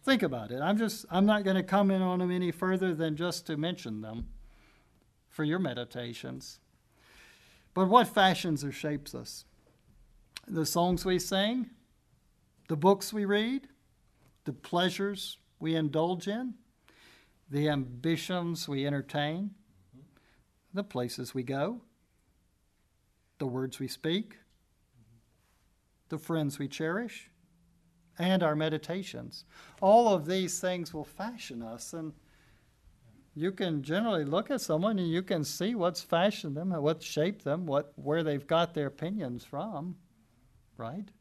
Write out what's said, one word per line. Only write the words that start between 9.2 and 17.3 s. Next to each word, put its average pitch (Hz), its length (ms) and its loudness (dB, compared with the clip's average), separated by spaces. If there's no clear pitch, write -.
The 165 180 -2
songs 175 400 2
we 185 140 2
sing, 208 520 0
the 160 80 -2
books 196 360 4
we 214 120 0
read, 214 420 2
the 147 80 -4
pleasures 185 880 -2
we 160 160 0
indulge 160 540 0
in, 233 260 -4